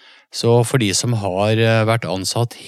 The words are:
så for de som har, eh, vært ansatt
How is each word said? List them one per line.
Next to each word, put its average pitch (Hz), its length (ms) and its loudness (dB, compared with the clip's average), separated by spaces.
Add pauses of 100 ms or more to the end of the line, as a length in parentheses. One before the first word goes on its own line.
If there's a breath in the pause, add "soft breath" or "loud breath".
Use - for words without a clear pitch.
(300 loud breath)
så 117 360 2
for 139 120 -2
de 107 160 0
som 120 200 -2
har, 101 420 0
eh, 113 300 2
vært 113 180 0
ansatt 95 500 -4 (140)